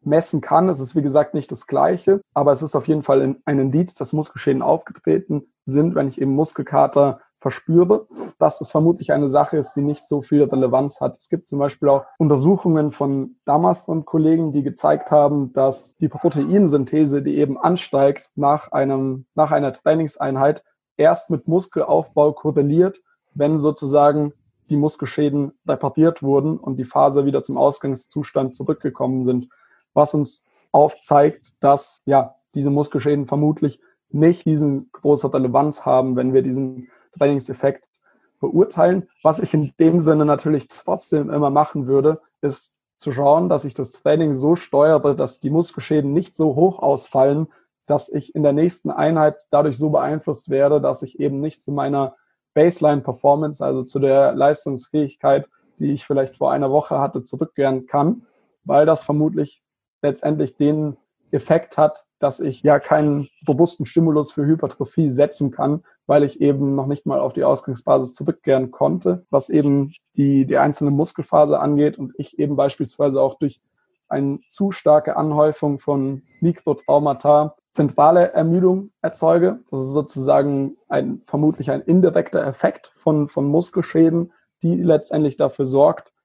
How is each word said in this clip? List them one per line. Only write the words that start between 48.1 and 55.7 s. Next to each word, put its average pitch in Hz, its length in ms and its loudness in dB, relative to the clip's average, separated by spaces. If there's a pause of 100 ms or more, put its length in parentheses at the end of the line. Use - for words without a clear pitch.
ich - 240 -8
in 151 80 -2
der 143 100 4
nächsten 160 380 -2
Einheit 151 600 0
dadurch 147 260 0
so 151 120 -2
beeinflusst 147 600 -4
werde, 143 320 2
dass 135 220 -4
ich - 160 -16
eben 139 200 -2
nicht 151 220 -8
zu 143 100 -10
meiner 139 440 -4 (380)
Baseline-Performance, 147 1120 0
also 135 200 -4
zu 131 160 -8
der 135 340 4
Leistungsfähigkeit, 139 1120 0 (300)